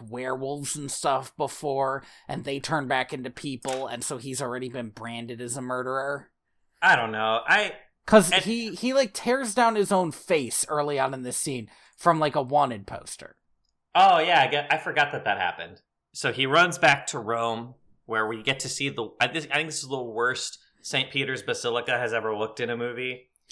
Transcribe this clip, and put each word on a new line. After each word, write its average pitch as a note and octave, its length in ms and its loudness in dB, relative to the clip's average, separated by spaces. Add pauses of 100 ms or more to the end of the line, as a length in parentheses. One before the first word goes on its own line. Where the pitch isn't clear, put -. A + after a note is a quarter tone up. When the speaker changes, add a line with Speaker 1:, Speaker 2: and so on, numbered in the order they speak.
Speaker 1:
werewolves C3 680 -6
and C#3+ 120 -8
stuff C3+ 480 -2
before, C#3 680 -2 (240)
and - 160 -8
they C#3 160 -6
turn C#3+ 260 -2
back B2+ 260 0
into B2+ 160 -8
people, C3 600 -6
and A#2+ 160 -8
so C3 140 -6
he's C3 220 -8
already B2+ 280 -4
been A#2 220 -8
branded A#2 500 -10
as B2 160 -8
a C3+ 40 -6
murderer. C3 720 -4 (500)
Speaker 2:
I F3 140 8
don't A#2 160 2
know. A2 340 2
I G3 280 2 (340)
Speaker 1:
'Cause F#3 240 8
Speaker 2:
and F#3 140 4
Speaker 1:
he, A3+ 320 -4
he, B3+ 180 -2
like, C4 200 2
tears B3 380 -2
down A#3 220 4
his G3+ 160 2
own F3+ 220 2
face - 560 0
early D3 320 0
on C3+ 120 0
in C3 120 -8
this B2 140 -6
scene B2 300 -4 (280)
from, D#3+ 240 4
like, D3+ 160 2
a C#3+ 60 2
wanted B2+ 440 0
poster. - 480 -14 (640)
Speaker 2:
Oh, F3+ 240 8
yeah, E3 220 6
I B2+ 40 4
get, C#3+ 260 0
I D#3+ 60 2
forgot D3 320 0
that C3 140 -6
that G2+ 140 2
happened. F2 440 -4 (320)
So B2+ 180 -2
he C3 140 0
runs E3 320 4
back C#3 300 4
to C#3+ 100 -6
Rome, A#2 560 -4 (320)
where A2 220 0
we A2 160 -6
get C3+ 160 0
to C3+ 80 -6
see C#3 220 -4
the, A#2 180 -4 (120)
I, B2+ 60 4
this, D3 240 -4
I C#3+ 60 0
think D#3 140 -2
this C#3+ 120 -6
is C3+ 60 -14
the C3+ 120 -4
worst A#2+ 600 -2 (220)
Saint C3 280 -4
Peter's C3 320 -4
Basilica A#2+ 560 -2
has A#2 160 -2
ever A2 220 -2
looked A2 240 -4
in A#2+ 100 -2
a A#2 60 -4
movie. B2 480 -8 (280)